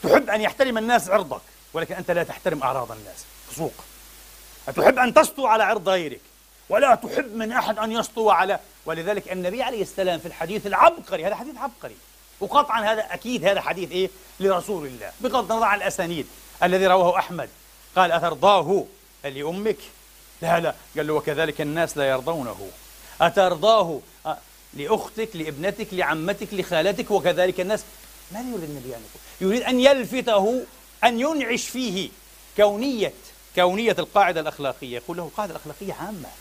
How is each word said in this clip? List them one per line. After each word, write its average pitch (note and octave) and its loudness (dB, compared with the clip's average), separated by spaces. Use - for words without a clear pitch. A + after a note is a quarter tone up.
تحب A3 4
أن G#3+ 0
يحترم A#3+ 0
الناس A3 0
عرضك، E3 -2
ولكن E3 -6
أنت F3+ -6
لا E3+ 0
تحترم D#3 -6
أعراض B2+ -2
الناس، - -16
فسوق. D3 -6
تحب C4 6
أن B3 2
تسطو C#4+ 4
على A3 4
عرض G3 0
غيرك، E3 -2
ولا A#3+ 6
تحب A3+ -6
من A3 -6
أحد A3 0
أن A3 -4
يسطو A3 0
على، F#3 4
ولذلك E3+ -4
النبي F#3 -4
عليه A3+ -4
السلام F3+ -2
في E3+ -14
الحديث F#3 -8
العبقري، G3 4
هذا G3+ -2
حديث B3+ -12
عبقري، D3 -12
وقطعا A3 0
هذا G#3+ -4
أكيد G3+ -6
هذا G3 2
حديث E3+ -6
إيه؟ F#3 -2
لرسول F#3 -2
الله، A2+ -12
بغض A#3 -2
النظر A3+ 2
عن G3+ 2
الأسانيد، F3 -4
الذي F#3 2
رواه F3+ 4
أحمد، D#3 -8
قال: F3+ 4
"أترضاه E3+ 4
لأمك؟" D#3+ -4
لا، E3 2
لا، E3 -2
قال D3+ -2
له: D#3 0
"وكذلك D3+ -2
الناس D3+ -2
لا C#3 2
يرضونه". B2+ -4
"أترضاه، F3 4
آه، D3+ -4
لأختك، G#3+ -4
لابنتك، E3 -6
لعمتك، F3 -4
لخالتك، F3+ -2
وكذلك F3+ 0
الناس؟" G3 -4
ماذا B3 -10
يريد G3+ -8
النبي C3 -12
أن A#2 -16
يقول؟ - -6
يريد A#3+ 2
أن B3 0
يلفته، B3 4
أن A#3 4
ينعش C4 -2
فيه G3 -4
كونية، G#3 2
كونية F#3 2
القاعدة F3 2
الأخلاقية. C3+ -6
يقول E3+ -8
له: F3 -8
"القاعدة D#3+ -8
الأخلاقية D#3+ -12
عامة". F3+ -12